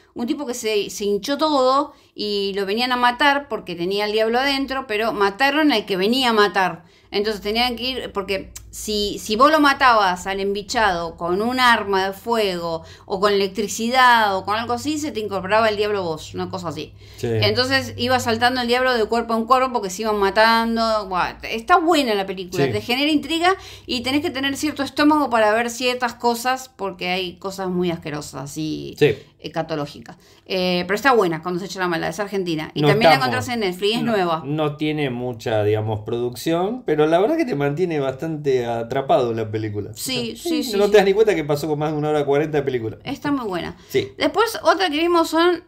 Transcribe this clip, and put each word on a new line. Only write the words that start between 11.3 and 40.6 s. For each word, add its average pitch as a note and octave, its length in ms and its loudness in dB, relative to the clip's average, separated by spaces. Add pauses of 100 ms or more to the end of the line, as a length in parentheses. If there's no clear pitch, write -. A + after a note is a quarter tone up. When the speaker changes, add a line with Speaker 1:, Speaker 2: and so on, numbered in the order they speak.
Speaker 1:
un B3+ 200 -2
arma G3+ 460 4
de G3 60 -4
fuego F3+ 680 -2 (220)
o F#3 160 -4
con G#3 100 4
electricidad A3 1040 2
o F#3+ 80 -4
con G3 120 -2
algo A#3 180 -2
así, C#4 240 -4
se D4 160 -6
te G#3 80 -6
incorporaba G3+ 480 2
el G#3+ 80 -2
diablo G#3 260 0
vos, D#3+ 300 -6
una F3+ 160 -6
cosa F3+ 200 -8
así. D3 240 -10 (220)
Speaker 2:
Sí. - 160 -4
Speaker 1:
Entonces A#3 640 0
iba B3 240 2
saltando A#3+ 400 0
el A#3+ 80 -2
diablo B3+ 300 2
de A3 80 2
cuerpo A3+ 300 0
en A3+ 100 0
cuerpo B3+ 260 4
porque G#3+ 180 -2
se F#3 120 -8
iban G#3+ 160 0
matando. A3 880 2
Buah, E3+ 360 -2
está A3+ 340 2
buena D4+ 380 2
la G3 100 -2
película, F#3 400 -4
Speaker 2:
Sí. B2+ 80 0
Speaker 1:
te G#3 80 -2
genera C4 280 0
intriga D#4+ 460 2 (300)
y B3 160 -4
tenés C4 200 0
que E4+ 100 -2
tener C4+ 260 -4
cierto C#4+ 260 -4
estómago D4 460 2
para A3 240 4
ver A#3 160 0
ciertas B3 460 -2
cosas A#3+ 600 -2
porque F3+ 340 -6
hay F3+ 280 -4
cosas F#3+ 320 -6
muy F3+ 220 0
asquerosas D3 640 -8
y D3+ 420 -6
Speaker 2:
Sí. C3+ 160 6 (240)
Speaker 1:
escatológicas. D#3+ 800 -8 (300)
Eh, F3+ 380 0
pero F#3+ 100 -2
está B3+ 180 4
buena F3 280 2
Cuando F3+ 180 -4
se G3+ 80 -10
echa F#3 120 -10
la F#3 80 -2
maldad, E3 220 -2
es E3 100 -8
argentina. F3+ 540 -4
Y D3 80 -2
Speaker 2:
No G#3+ 80 6
Speaker 1:
también G#3 200 6
la - 60 8
Speaker 2:
estamos, B3+ 200 0
Speaker 1:
encontrás B3 200 -4
en A#3 60 -4
Netflix, G3 340 0
es A#3+ 80 -2
Speaker 2:
no, A#3 80 -2
Speaker 1:
nueva. E3+ 340 0
Speaker 2:
no D3 300 -2
tiene D3+ 340 -2
mucha, A#2+ 540 -2
digamos, G#2+ 380 0
producción, E3 840 -2
pero D3+ 220 4
la E3 120 4
verdad C4 180 2
que D#4+ 80 2
te B3 100 -4
mantiene D3+ 440 0
bastante C#3 680 0
atrapado B2 680 0
la A2+ 180 -4
película. G#2+ 440 -6
Speaker 1:
Sí, A#3+ 380 -6
Speaker 2:
O A#3 40 -16
sea, E4+ 140 -4
Speaker 1:
sí, D#4 120 0